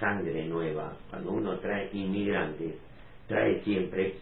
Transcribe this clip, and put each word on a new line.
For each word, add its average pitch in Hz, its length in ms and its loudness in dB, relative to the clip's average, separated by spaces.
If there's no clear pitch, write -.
sangre 87 460 0
nueva. 78 500 -2
Cuando - 220 -4
uno 98 260 0
trae 101 340 -2
inmigrantes, 95 840 0
trae - 340 4
siempre, 95 600 2